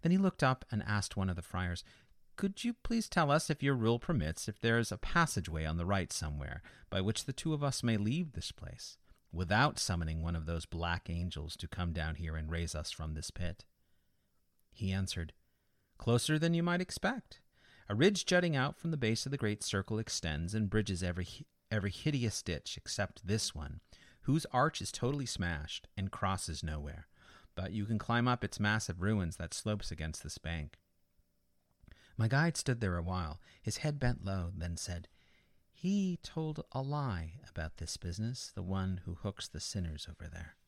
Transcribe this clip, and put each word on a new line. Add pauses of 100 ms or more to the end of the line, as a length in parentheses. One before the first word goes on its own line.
Then
he
looked
up
and
asked
one
of
the
friars, (540)
"Could
you
please
tell
us,
if
your
rule
permits,
if
there
is
a
passageway
on
the
right
somewhere (280)
by
which
the
two
of
us
may
leave
this
place, (320)
without
summoning
one
of
those
black
angels
to
come
down
here
and
raise
us
from
this
pit?" (1080)
He
answered, (640)
"Closer
than
you
might
expect. (480)
A
ridge
jutting
out
from
the
base
of
the
great
circle
extends
and
bridges
every
hi-, (260)
every
hideous
ditch
except
this
one, (420)
whose
arch
is
totally
smashed
and
crosses
nowhere. (460)
But
you
can
climb
up
its
massive
ruins
that
slopes
against
this
bank." (1400)
My
guide
stood
there
a
while, (200)
his
head
bent
low,
then
said, (640)
"He
told
a
lie
about
this
business,
the
one
who
hooks
the
sinners
over
there." (120)